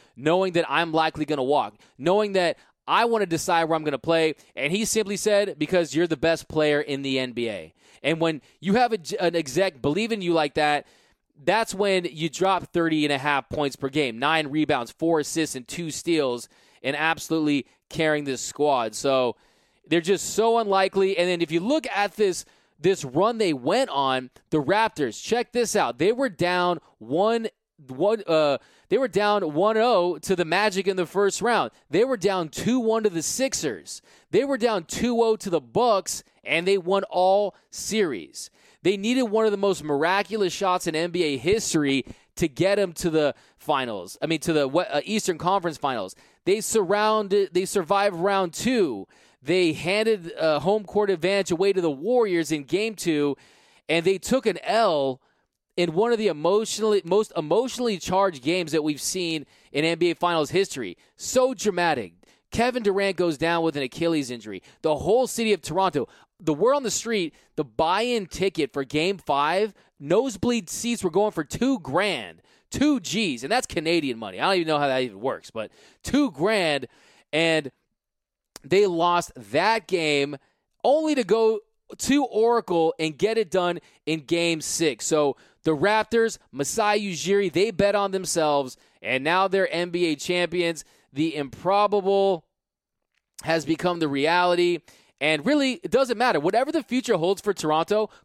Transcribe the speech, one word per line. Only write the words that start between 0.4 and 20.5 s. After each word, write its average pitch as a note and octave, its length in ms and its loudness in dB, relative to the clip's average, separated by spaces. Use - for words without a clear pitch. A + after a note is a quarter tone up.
that E3 140 2
I'm D#3+ 240 0
likely D#3+ 320 0
gonna C#3+ 200 -2
walk, B2+ 320 0
knowing G3 360 0
that F3+ 240 0
I F#3+ 200 4
wanna A3+ 220 0
decide E3 380 0
where D#3+ 120 0
I'm D#3 80 -6
gonna C#3+ 120 -2
play?" D#3+ 380 0
And D3 160 -2
he G#3+ 100 -2
simply G#3 320 -2
said, G3+ 420 0
"Because D3+ 380 0
you're E3+ 120 2
the D#3+ 100 -2
best D#3+ 320 -2
player D3+ 320 2
in C#3 220 -6
the C3+ 140 -2
N B2+ 140 -4
B A#2 160 -4
A." E2+ 260 -10
And D#3 200 -2
when D#3+ 200 -2
you F#3+ 140 0
have A#3+ 180 4
a, G#3+ 60 -4
an E3+ 160 0
exec D#3 460 -2
believe G3 320 0
in G#3 80 -4
you F3 100 0
like D#3 220 2
that, D3 340 0
that's G3+ 320 0
when F#3+ 300 0
you D#3 240 -4
drop F#3 420 0
thirty D#3+ 320 2
and D3 80 0
a C#3 60 2
half C#3 320 -2
points C#3 260 -2
per C3+ 140 -6
game, C3+ 280 -2
nine D3+ 300 0
rebounds, C#3 420 0
four E3 300 0
assists, D3+ 340 -4
and B2+ 140 -10
two E3+ 240 -10
steals, C3+ 560 -2
and C#3 140 -2
absolutely D#3 680 -2
carrying D3+ 340 0
this C3+ 180 -6
squad. B2+ 540 0
So C3 400 0
they're E3 140 2
just E3+ 340 0
so A3+ 260 4